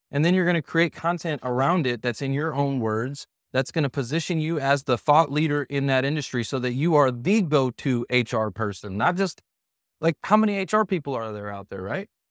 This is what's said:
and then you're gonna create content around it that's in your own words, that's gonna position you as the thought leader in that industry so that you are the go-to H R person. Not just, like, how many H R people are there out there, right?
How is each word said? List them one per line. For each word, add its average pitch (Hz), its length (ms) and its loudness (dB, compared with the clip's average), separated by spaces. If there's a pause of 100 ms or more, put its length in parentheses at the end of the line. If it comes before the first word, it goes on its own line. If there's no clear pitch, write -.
(120)
and 143 140 0
then 175 80 4
you're 185 120 2
gonna 170 160 2
create 165 320 0
content 165 500 -4
around 135 440 2
it 120 140 -2
that's 120 200 -4
in 135 120 -2
your 151 200 -2
own 139 280 -2
words, 113 460 -2 (260)
that's 131 180 0
gonna 147 180 0
position 156 520 -2
you 156 180 -2
as 139 240 2
the 123 140 2
thought 151 340 4
leader 147 320 0
in 139 240 -2
that 131 180 2
industry 139 380 -2
so 131 160 -4
that 123 140 -2
you 156 220 2
are 135 160 4
the 151 300 0
go-to 135 680 0
H 123 240 0
R 110 180 0
person. 101 460 -6
Not 151 180 0
just, 190 260 -2 (600)
like, 165 220 0
how 214 140 4
many 208 200 2
H 190 160 -6
R 214 120 2
people 151 300 -4
are 113 180 -6
there 104 180 -8
out 98 180 -12
there, 95 120 -8
right? 131 280 -6 (220)